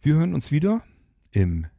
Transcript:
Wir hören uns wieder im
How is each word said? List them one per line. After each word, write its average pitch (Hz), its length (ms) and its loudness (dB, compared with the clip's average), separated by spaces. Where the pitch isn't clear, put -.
Wir 151 140 2
hören 170 200 0
uns - 160 -4
wieder 190 320 0
im 85 360 0